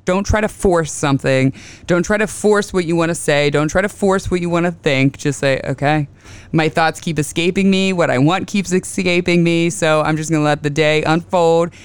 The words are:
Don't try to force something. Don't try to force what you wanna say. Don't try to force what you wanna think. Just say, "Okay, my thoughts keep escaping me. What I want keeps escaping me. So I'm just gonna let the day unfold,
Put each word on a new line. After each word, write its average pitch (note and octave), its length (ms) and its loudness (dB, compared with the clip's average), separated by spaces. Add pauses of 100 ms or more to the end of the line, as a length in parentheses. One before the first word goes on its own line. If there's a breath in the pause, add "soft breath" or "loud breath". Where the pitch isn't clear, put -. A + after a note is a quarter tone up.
Don't F#3+ 200 0
try G#3+ 180 0
to G#3+ 60 0
force E3+ 440 0
something. C3+ 600 0 (340 loud breath)
Don't F3 160 2
try G#3 160 0
to G#3 80 0
force G#3 460 0
what F#3 120 0
you D#3+ 100 -2
wanna E3 200 0
say. D3 340 0
Don't D3 200 2
try F3+ 120 0
to G3+ 80 0
force G3 420 0
what F#3 120 -2
you F3 80 -2
wanna E3+ 220 0
think. C#3 440 0
Just C#3+ 220 -4
say, C3+ 260 0
"Okay, C#3+ 420 -2 (460 loud breath)
my D#3 160 2
thoughts D#3+ 320 0
keep D#3+ 180 -4
escaping F3+ 520 0
me. F#3+ 240 2
What D#3+ 160 0
I B2+ 80 0
want E3+ 280 2
keeps G3 260 -4
escaping F3+ 680 0
me. E3+ 280 2
So D#3 320 0
I'm D#3 160 0
just D#3 120 -6
gonna D3+ 140 2
let D3 180 0
the D3 80 -2
day D3+ 340 2
unfold, E3 680 2 (140 loud breath)